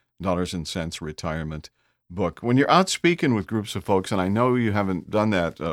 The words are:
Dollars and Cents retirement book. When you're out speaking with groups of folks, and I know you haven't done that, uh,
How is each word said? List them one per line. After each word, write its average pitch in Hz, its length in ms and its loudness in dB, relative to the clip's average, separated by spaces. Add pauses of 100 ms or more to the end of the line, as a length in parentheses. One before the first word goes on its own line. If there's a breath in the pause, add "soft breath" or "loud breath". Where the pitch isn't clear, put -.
(220)
Dollars 90 320 -2
and 82 120 -4
Cents 85 360 -6
retirement 78 680 -8 (400)
book. 87 300 -4
When 120 160 0
you're 139 160 4
out 180 160 4
speaking 170 480 2
with 98 100 0
groups 107 300 -4
of 95 80 -6
folks, 95 300 0
and 95 80 2
I 92 80 2
know 123 260 2
you 113 160 0
haven't 95 380 -2
done 107 220 2
that, 85 280 0
uh, 78 140 -4